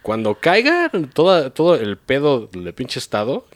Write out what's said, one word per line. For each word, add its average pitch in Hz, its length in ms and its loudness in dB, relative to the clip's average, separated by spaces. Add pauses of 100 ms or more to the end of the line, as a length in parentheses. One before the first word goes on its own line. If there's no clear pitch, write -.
cuando 107 340 -2
caiga 285 540 2 (240)
toda, 160 380 2
todo 170 240 2
el 104 220 -4
pedo 135 540 0
de 90 220 -10
pinche 131 260 -8
estado, 113 460 -4 (100)